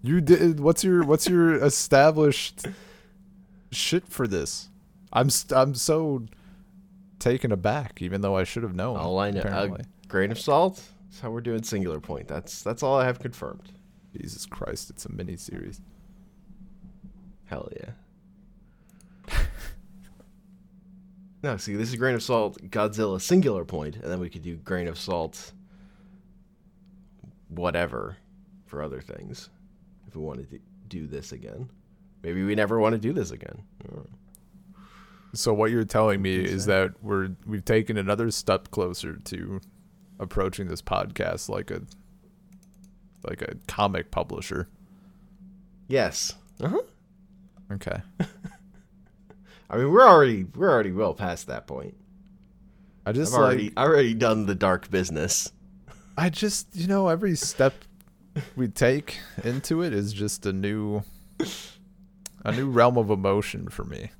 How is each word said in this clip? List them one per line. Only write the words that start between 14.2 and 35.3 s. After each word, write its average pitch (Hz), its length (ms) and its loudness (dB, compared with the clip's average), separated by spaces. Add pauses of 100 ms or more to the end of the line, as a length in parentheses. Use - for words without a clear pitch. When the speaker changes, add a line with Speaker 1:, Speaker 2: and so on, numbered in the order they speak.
Speaker 1:
Christ, - 440 -12
it's - 160 -18
a - 40 -14
miniseries. - 720 -12 (1600)
Speaker 2:
Hell - 320 -10
yeah. - 1600 -16
<laughs> - 100 4 (1900)
No, 123 140 -4
see, 101 220 -8
this 113 100 -2
is 123 80 -6
Grain 127 200 2
of 113 60 -2
Salt, 110 360 0 (120)
Godzilla 104 520 -2
Singular 139 420 2
Point, 76 320 -8
and 110 160 -16
then 92 80 -4
we 87 100 -6
could 85 120 -14
do 85 160 -10
Grain 90 320 -6
of 80 100 -10
Salt 82 540 -6 (1900)
whatever 80 680 -4 (480)
for 73 180 -10
other 67 160 -10
things - 500 -16 (560)
if - 120 -16
we 78 40 -10
wanted 67 300 -10
to 65 80 -18 (300)
do 80 180 -10
this 71 240 -12
again. 62 380 -14 (540)
Maybe 90 200 -4
we 104 120 0
never 107 220 2
wanna 113 200 4
do 113 160 -2
this 113 180 -4
again. - 320 -16 (180)
I - 60 -18
don't - 120 -16
know. - 840 -20 (500)